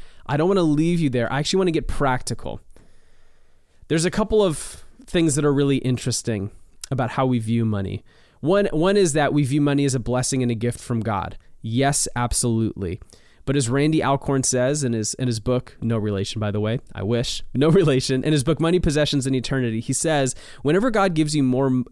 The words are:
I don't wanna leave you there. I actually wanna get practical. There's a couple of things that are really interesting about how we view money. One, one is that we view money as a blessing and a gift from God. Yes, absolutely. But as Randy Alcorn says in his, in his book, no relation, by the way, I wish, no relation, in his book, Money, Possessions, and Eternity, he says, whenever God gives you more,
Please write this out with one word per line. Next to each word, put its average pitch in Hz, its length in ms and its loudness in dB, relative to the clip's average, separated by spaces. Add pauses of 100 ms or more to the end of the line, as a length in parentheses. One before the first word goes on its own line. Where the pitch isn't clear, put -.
(260)
I 143 120 -2
don't 160 100 4
wanna 190 160 4
leave 160 360 2
you 151 100 2
there. 120 220 0
I 135 80 -2
actually 151 180 0
wanna 185 140 2
get 151 160 -2
practical. - 760 -2 (1300)
There's 160 180 0
a 180 60 0
couple 214 300 2
of - 440 -2 (200)
things 165 300 2
that 147 100 2
are 143 80 4
really 139 240 2
interesting 120 760 -2 (380)
about 123 220 -2
how 135 140 0
we 123 140 2
view 113 260 0
money. 98 380 -4 (360)
One, 190 320 2
one 170 240 2
is 180 180 4
that 143 200 2
we 147 100 4
view 139 180 0
money 143 240 2
as 131 100 0
a 131 40 -2
blessing 123 420 -2
and 120 100 0
a 117 40 -2
gift 117 240 -4
from 117 220 -4
God. 98 360 -4 (240)
Yes, 131 540 0
absolutely. 113 840 -2 (460)
But 135 100 0
as 131 140 0
Randy 151 320 2
Alcorn 135 400 0
says 131 420 0
in 120 100 0
his, 110 220 -4
in 131 120 -2
his 113 120 -2
book, 123 400 -4
no 113 200 -2
relation, 101 400 -2
by 107 100 -2
the 104 100 -2
way, 110 200 -2 (140)
I 98 100 -8
wish, 117 400 -2 (100)
no 139 160 4
relation, 135 540 4
in 156 100 2
his 143 100 2
book, 156 160 0
Money, 165 200 2
Possessions, 147 480 0
and 135 80 0
Eternity, 123 440 -2
he 131 140 -4
says, 143 420 0 (280)
whenever 185 260 2
God 196 240 2
gives 151 220 0
you 143 80 2
more, 131 260 2 (220)